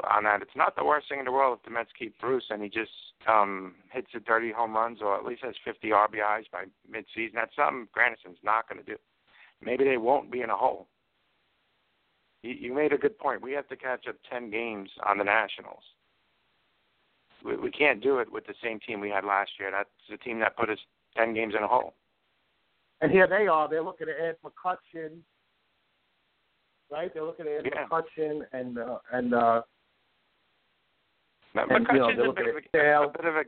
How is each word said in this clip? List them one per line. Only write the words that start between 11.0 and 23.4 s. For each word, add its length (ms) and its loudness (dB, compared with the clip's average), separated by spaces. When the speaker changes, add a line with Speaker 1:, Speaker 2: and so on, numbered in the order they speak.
Speaker 1:
You, 100 -8
you 200 -10
made 200 0
a 40 2
good 200 -2
point. 240 -4
We 120 -10
have 160 -6
to 60 -12
catch 320 -8
up 80 -10
ten 200 -8
games 400 -6
on 140 2
the 60 0
Nationals. 600 -2
We, 100 -4
we 160 -4
can't 300 2
do 180 2
it 120 -4
with 160 -10
the 160 -12
same 160 -6
team 200 -8
we 100 -4
had 140 -2
last 360 -2
year. 120 -6
That's 180 -4
the 80 -14
team 220 -8
that 180 0
put 120 0
us 100 -4
ten 180 2
games 240 -4
in 60 -4
a 40 -2
hole. 260 2
Speaker 2:
And 100 4
here 160 8
they 200 4